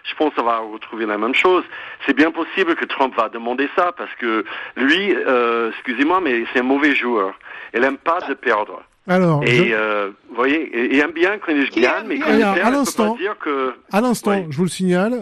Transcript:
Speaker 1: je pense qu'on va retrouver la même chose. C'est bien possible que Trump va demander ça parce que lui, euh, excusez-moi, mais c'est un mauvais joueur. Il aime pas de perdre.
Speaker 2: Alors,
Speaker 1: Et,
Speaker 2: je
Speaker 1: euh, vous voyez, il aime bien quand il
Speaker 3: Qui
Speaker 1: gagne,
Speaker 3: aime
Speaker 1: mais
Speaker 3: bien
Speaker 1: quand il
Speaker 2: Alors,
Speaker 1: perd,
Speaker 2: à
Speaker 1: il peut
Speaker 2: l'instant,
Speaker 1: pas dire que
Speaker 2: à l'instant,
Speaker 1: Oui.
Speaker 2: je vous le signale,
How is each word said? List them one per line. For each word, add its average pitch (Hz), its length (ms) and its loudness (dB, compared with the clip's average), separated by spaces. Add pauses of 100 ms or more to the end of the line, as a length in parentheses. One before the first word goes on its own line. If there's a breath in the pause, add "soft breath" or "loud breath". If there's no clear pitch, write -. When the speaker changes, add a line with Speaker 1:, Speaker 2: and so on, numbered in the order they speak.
Speaker 1:
je - 120 -10
pense 151 180 0
qu'on 113 100 -2
va 117 140 0
retrouver 110 480 -8
la 104 100 0
même 110 180 0
chose. 185 300 4 (420 loud breath)
C'est 139 100 2
bien 156 140 4
possible 165 460 0
que - 80 -4
Trump 127 320 -2
va 110 140 0
demander 120 440 -2
ça 180 220 2
parce 104 220 -10
que 110 260 0 (320 loud breath)
lui, 160 380 2
euh, 117 560 0
excusez-moi, 139 520 0
mais 123 300 0
c'est 127 80 2
un 123 40 2
mauvais 139 300 2
joueur. 117 400 0 (400 loud breath)
Il 117 100 0
aime 135 140 0
pas 170 300 -2
de 139 60 -4
perdre. 104 480 -2 (260)
Speaker 2:
Alors, 175 340 4
Speaker 1:
Et, 123 280 4
Speaker 2:
je - 40 0
Speaker 1:
euh, 107 360 0 (180)
vous - 80 -14
voyez, 135 340 0 (240)
il - 60 4
aime 147 100 2
bien 180 280 0
quand 185 120 -6
il 143 200 2
Speaker 3:
Qui - 100 0
Speaker 1:
gagne, 147 220 2
Speaker 3:
aime 220 40 -10
Speaker 1:
mais 202 120 -4
Speaker 3:
bien 294 60 -2
Speaker 1:
quand 214 120 4
il 220 80 6
Speaker 2:
Alors, 196 100 2
Speaker 1:
perd, 185 120 2
Speaker 2:
à - 20 4
Speaker 1:
il 247 40 2
peut 277 60 2
Speaker 2:
l'instant, 226 360 0
Speaker 1:
pas 247 40 -12
dire 214 180 -4
que 135 360 -2 (180)
Speaker 2:
à 196 100 2
l'instant, 233 300 0
Speaker 1:
Oui. 196 180 0
Speaker 2:
je 139 80 -6
vous 160 60 2
le 185 60 2
signale, 185 540 0